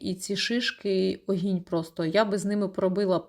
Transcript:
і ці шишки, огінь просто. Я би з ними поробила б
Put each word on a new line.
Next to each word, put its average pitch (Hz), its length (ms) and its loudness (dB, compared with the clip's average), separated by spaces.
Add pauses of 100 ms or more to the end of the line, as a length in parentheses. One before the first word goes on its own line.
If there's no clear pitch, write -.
і 180 140 -4
ці 190 200 -6
шишки, 190 920 0
огінь 185 360 0
просто. 165 420 -4
Я 190 200 4
би 202 120 0
з 190 80 -4
ними 208 220 0
поробила 190 520 2
б - 100 -6